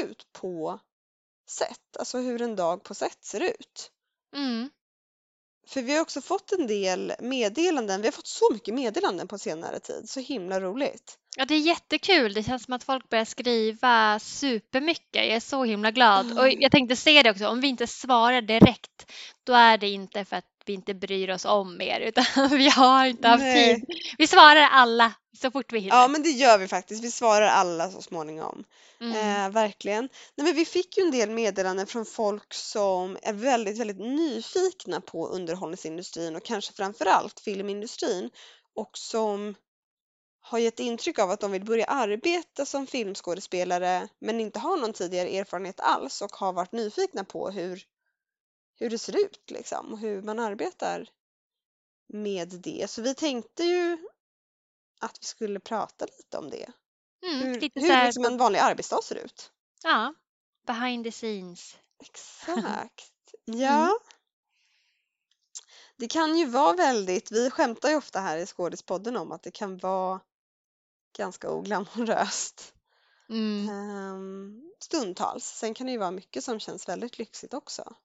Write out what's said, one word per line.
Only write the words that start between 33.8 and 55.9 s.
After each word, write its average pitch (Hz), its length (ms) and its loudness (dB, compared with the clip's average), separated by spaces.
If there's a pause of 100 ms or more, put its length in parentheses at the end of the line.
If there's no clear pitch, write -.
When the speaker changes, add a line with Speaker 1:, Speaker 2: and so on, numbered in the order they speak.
Speaker 1:
nyfikna 262 1040 -4
på 165 280 -8
underhållningsindustrin 165 1080 -8
och 175 80 -12
kanske 214 280 -6
framförallt 214 680 0
filmindustrin, 202 880 -6 (440)
och 214 240 -10
som 208 560 -4 (880)
har - 140 -4
gett 226 220 0
intryck 247 380 -4
av 196 120 2
att 202 100 -2
de 202 120 -4
vill 190 120 -4
börja 220 200 0
arbeta 277 840 -2
som 277 200 -6
filmskådespelare 180 1200 -4 (100)
men 220 220 -4
inte 214 180 -6
har 311 180 -2
någon 226 160 -4
tidigare 180 360 -4 (100)
erfarenhet 190 420 -8
alls - 420 -2
och 202 140 -12
har 190 160 -4
varit 180 200 -6
nyfikna 226 520 -6
på 175 260 -8
hur, 190 320 -10 (960)
hur 233 120 -4
det 226 80 -6
ser 208 260 -8
ut - 260 -14
liksom, - 420 -10
och 220 60 -12
hur 208 240 -8
man 214 160 -8
arbetar 214 720 -6 (1040)
med 202 360 -8
det. 180 420 -10
Så 233 120 -12
vi 262 120 -4
tänkte 269 500 -6
ju 349 340 0 (1040)
att - 200 -12
vi - 40 -20
skulle 202 360 -8
prata - 440 -8 (140)